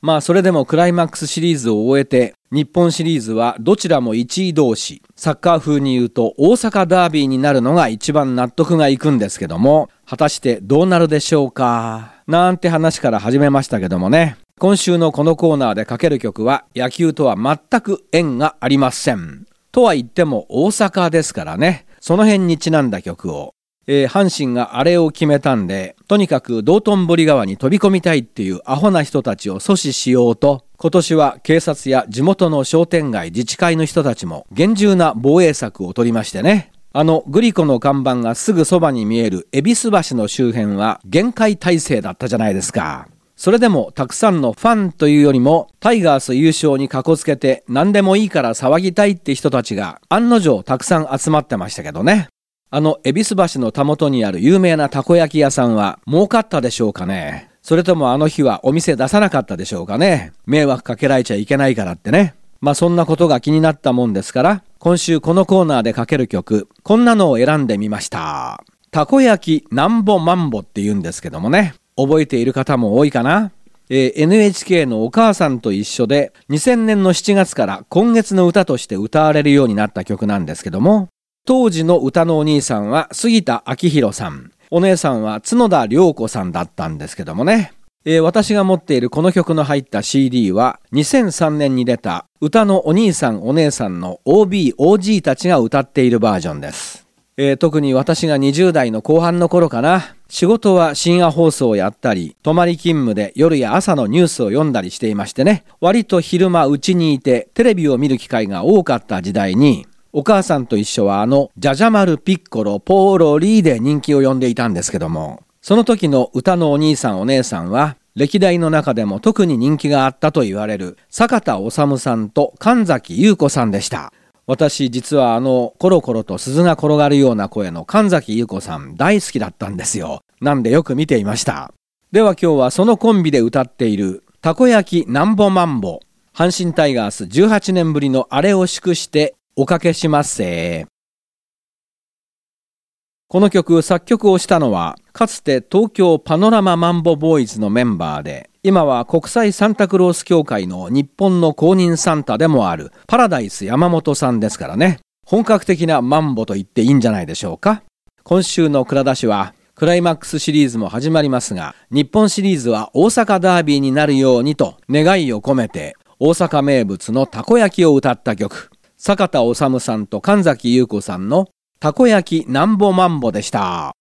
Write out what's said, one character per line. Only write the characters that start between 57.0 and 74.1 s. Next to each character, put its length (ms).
ね。 440
そ 140
れ 60
と 140
も 160
あ 60
の 100
日 140
は 220
お 80
店 220
出 140
さ 120
な 100
か 100
っ 40
た 120
で 80
し 100
ょ 80
う 40
か 120
ね。 340
迷 180
惑 180
か 140
け 120
ら 80
れ 80
ち 80
ゃ 40
い 100
け 100
な 120
い 60
か 100
ら 80
っ 40
て 140
ね。 240
ま 100
あ、 40
そ 140
ん 80
な 80
こ 120
と 120
が 120
気 100
に 100
な 120
っ 80
た 120
も 140
ん 60
で 100
す 100
か 100
ら、 200
今 180
週 240
こ 140
の 100
コ 180
ー 20
ナ 160
ー 20
で 100
か 140
け 100
る 120
曲、 400
こ 140
ん 80
な 100
の 160
を 60
選 220
ん 80
で 120
み 100
ま 120
し 80
た。 560
た 160
こ 140
焼 420
き 120
な 120
ん 160
ぼ 160
マ 160
ン 160
ボ 100
っ 40
て 160
言 120
う 20
ん 80
で 100
す 80
け 80
ど 120
も 100
ね。 240
覚 260
え 40
て 120
い 60
る 80
方 240
も 200
多 80
い 60
か 120
な。 300
え 260